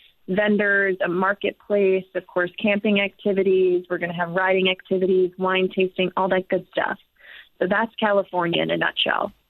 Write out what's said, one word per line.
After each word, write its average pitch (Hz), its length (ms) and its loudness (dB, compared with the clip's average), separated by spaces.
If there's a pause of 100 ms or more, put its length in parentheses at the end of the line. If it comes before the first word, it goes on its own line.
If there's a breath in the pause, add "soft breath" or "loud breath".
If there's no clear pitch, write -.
(280 soft breath)
vendors, 202 800 2
a - 20 -2
marketplace, 190 1000 -2 (100)
of 180 100 -8
course, 175 240 -2 (100)
camping 202 400 0
activities. 190 920 0
We're 175 80 -4
gonna 175 160 -6
have 170 160 -4
riding 190 380 2
activities, 185 680 0
wine 185 320 0
tasting, 185 480 -2
all 190 120 0
that 190 180 0
good 185 240 -2
stuff. - 260 -4 (600 loud breath)
So 180 80 0
that's 208 280 0
California 180 680 0
in 165 80 -2
a 165 60 -2
nutshell. - 540 -2 (180)